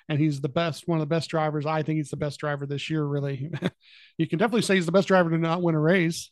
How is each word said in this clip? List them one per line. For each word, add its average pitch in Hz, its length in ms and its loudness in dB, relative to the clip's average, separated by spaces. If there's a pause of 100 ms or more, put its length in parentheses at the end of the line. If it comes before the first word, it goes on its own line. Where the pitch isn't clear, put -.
and 151 100 0
he's 147 220 2
the 143 80 -2
best, 165 400 -2
one 170 100 2
of 156 40 0
the 147 120 -2
best 160 140 -2
drivers. 156 380 -2
I 156 160 0
think 156 160 -2
he's 147 100 -4
the 147 80 -8
best 147 240 -6
driver 143 240 -4
this 143 240 -6
year, 156 160 -2
really. 143 520 -4
<laughs> - 600 -10
You 160 100 0
can 165 120 -2
definitely 214 240 2
say 190 140 2
he's 175 100 0
the 170 60 0
best 190 160 4
driver 185 200 6
to 165 80 2
not 165 240 0
win 170 140 2
a 156 60 2
race, 170 520 2